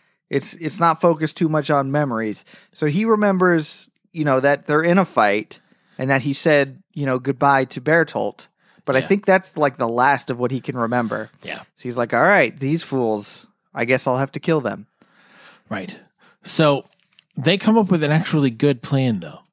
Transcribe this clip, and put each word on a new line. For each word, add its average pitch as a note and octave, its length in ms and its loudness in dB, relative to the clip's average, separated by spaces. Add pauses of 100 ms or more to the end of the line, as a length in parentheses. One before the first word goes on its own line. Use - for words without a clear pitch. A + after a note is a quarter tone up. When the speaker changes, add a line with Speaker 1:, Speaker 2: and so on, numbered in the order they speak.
(300)
Speaker 1:
it's, - 260 -4
it's D#3 240 -8
not E3 220 2
focused D#3 360 0
too D#3+ 120 0
much D3+ 200 -2
on C#3 220 0
memories. A#2 540 -2 (280)
So D#3 140 -4
he F3+ 180 0
remembers, F#3 840 0 (220)
you D#3 140 -4
know, C3+ 140 2
that C#3 280 0
they're D3+ 160 2
in F3 140 4
a F#3 80 4
fight G#2+ 540 0 (380)
and C3 120 -4
that C3+ 140 2
he C#3 100 -2
said, C#3 480 2 (120)
you D3 120 -6
know, B2+ 140 -2
goodbye C3+ 460 2
to C3 160 -12
Bertolt. C#3 640 -2 (380)
But C3+ 100 -2
I C3+ 40 6
Speaker 2:
Yeah. C3 80 -4
Speaker 1:
think G3+ 180 0
that's, F#3 320 2
like, C#3+ 200 0
the A#2+ 100 -2
last B2+ 420 0
of A#2+ 100 -6
what B2 120 -2
he B2+ 100 -6
can B2+ 160 -8
remember. A2+ 520 -4 (140)
Speaker 2:
Yeah. E2 160 -10 (160)
Speaker 1:
So - 80 -20
he's A#2+ 140 -8
like, A#2+ 160 -2
"All A#2+ 80 2
right, E3+ 340 2
these C#3+ 280 -2
fools, A2 640 -4 (260)
I A#2+ 120 -4
guess B2+ 200 0
I'll B2+ 120 0
have C3+ 160 -4
to D3+ 60 -8
kill D#3+ 220 0
them." G#2 240 -8 (840)
Speaker 2:
Right. F#2 300 -10 (440)
So D3 420 2 (500)
they D#3+ 220 2
come G#3+ 220 2
up G3 100 0
with E3 140 2
an C#3+ 80 0
actually D3+ 400 2
good C3 320 0
plan, B2+ 380 0
though. D2+ 180 -16 (140)